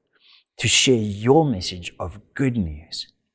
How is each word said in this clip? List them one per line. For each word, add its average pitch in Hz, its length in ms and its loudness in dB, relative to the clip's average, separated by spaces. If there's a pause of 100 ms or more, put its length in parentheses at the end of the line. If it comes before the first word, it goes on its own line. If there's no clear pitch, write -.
(580)
to 117 100 -2
share - 260 4
your 110 500 2
message 92 540 -6
of - 220 -10 (140)
good 131 220 -2
news 78 560 -6 (220)